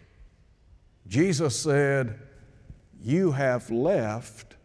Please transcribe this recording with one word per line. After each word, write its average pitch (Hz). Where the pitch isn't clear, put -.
Jesus 147
said, 139
"You 170
have 131
left 117